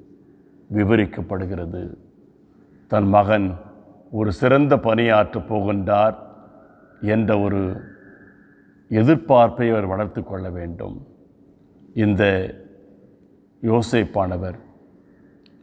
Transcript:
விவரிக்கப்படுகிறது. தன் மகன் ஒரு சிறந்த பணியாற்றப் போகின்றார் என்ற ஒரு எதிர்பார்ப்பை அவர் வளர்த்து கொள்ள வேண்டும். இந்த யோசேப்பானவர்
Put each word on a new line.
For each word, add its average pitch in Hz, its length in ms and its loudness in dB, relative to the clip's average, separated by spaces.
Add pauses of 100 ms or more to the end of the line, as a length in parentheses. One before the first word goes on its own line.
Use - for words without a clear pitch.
(720)
விவரிக்கப்படுகிறது. 95 1200 -2 (920)
தன் 104 200 0
மகன் 101 460 2 (560)
ஒரு 107 220 -2
சிறந்த 131 440 2
பணியாற்றப் 110 800 0
போகின்றார் 104 600 0 (840)
என்ற 107 380 0
ஒரு 98 420 -4 (1080)
எதிர்பார்ப்பை 120 800 4
அவர் 107 160 0
வளர்த்து 95 380 -6
கொள்ள 92 260 -10
வேண்டும். 85 560 -12 (880)
இந்த 98 600 2 (1080)
யோசேப்பானவர் 98 960 -2 (1040)